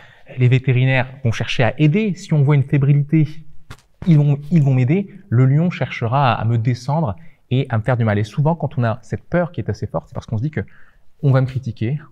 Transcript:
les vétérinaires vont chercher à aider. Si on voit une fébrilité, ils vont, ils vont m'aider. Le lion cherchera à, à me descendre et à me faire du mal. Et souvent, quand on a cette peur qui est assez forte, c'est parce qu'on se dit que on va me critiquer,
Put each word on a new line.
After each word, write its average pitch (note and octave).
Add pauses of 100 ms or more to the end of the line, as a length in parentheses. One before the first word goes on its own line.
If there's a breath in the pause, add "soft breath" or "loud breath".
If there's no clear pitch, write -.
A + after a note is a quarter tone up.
(380 loud breath)
les B2+
vétérinaires B2+ (100)
vont A#2
chercher -
à -
aider. F3
Si -
on D3+
voit C#3+
une C#3
fébrilité, C#3+ (760)
ils E3
vont, D3 (120)
ils E3+
vont C#3
m'aider. C3+ (180 loud breath)
Le A#2+
lion D3
cherchera C#3
à, G#2
à G#2+
me A#2
descendre B2 (340 loud breath)
et C3
à A#2
me G#2+
faire B2
du A#2
mal. G#2
Et G#2
souvent, D3+
quand D3+
on A#2
a A2
cette -
peur E3+
qui -
est G#2
assez G#2
forte, -
c'est -
parce -
qu'on A2+
se G#2
dit D3+
que G#2+ (600 soft breath)
on C#3
va C3
me C3
critiquer, B2 (120)